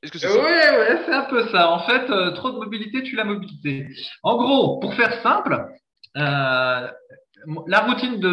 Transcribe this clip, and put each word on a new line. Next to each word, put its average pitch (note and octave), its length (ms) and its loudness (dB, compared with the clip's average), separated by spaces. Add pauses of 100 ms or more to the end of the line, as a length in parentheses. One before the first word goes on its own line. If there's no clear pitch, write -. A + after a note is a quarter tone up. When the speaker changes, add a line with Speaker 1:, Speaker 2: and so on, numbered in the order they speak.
Speaker 1:
Est-ce - 80 -14
que E3 80 -12
c'est E3 100 -2
ça ? G#3 80 4
Speaker 2:
Ouais, C4 60 6
ouais, D#4 600 4
c'est E4 80 0
un C#4 100 0
peu A#3 260 0
ça. E3+ 220 4
En F3 80 2
fait, B3+ 320 0
euh, F#3 200 0
trop - 200 -6
de - 60 -10
mobilité A3 460 -8
tue - 120 -10
la A3 100 -2
mobilité. D#3 600 -8 (360)
En A#3 140 2
gros, B3 420 2
pour G3+ 140 -6
faire A#3 300 0
simple, A#3+ 420 0 (520)
euh, C3 720 0 (800)
la G3 140 4
routine A#3+ 380 -2
de F#3 140 2